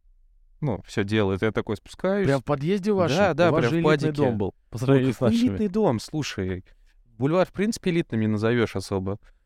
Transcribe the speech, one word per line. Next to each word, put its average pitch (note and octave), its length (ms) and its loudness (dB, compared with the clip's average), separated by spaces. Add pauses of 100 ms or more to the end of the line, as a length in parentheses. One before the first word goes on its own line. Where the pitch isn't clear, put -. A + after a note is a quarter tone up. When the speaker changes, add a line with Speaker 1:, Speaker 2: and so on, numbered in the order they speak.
(600)
Speaker 1:
ну, B2 240 -4
все - 200 -2
делает. G2 360 0
Я A2 100 0
такой G#2 260 -4
спускаюсь. F#3+ 500 -4
Speaker 2:
Прям C#3 140 0
в - 20 -14
подъезде F3 480 -2
вашем? F3 260 2
Speaker 1:
Да, F#3+ 160 2
да, E3 160 4
Speaker 2:
У D3+ 40 2
вас C3 80 2
Speaker 1:
прям A#2+ 100 2
Speaker 2:
же D#3+ 60 0
Speaker 1:
в - 20 0
Speaker 2:
элитный D#3 300 2
Speaker 1:
подике. - 20 -4
Speaker 2:
дом C3+ 260 0
был G2 160 -4 (160)
по - 80 -12
Speaker 1:
Ну, A#2+ 80 -6
Speaker 2:
сравнению C3 280 4
с - 20 -6
Speaker 1:
какой - 160 2
Speaker 2:
нашими. A#3 180 2
Speaker 1:
элитный G#3 200 -2
дом, F3+ 300 0
слушай. F#2+ 640 -6 (520)
Бульвар, D#3+ 300 2
в - 40 -20
принципе, G#3 400 -4
элитным D#3+ 300 -2
не G#2+ 60 2
назовешь A2 480 0
особо. G2 440 -4 (260)